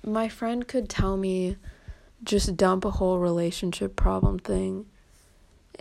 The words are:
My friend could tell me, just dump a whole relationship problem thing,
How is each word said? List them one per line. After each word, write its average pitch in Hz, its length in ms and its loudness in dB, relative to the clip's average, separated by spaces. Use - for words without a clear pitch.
My 220 240 0
friend 233 400 -4
could 240 220 -4
tell 196 260 0
me, 185 400 -2
just 202 320 2
dump 190 300 4
a 202 60 0
whole 185 260 2
relationship 175 760 -2
problem 185 420 4
thing, 190 480 -4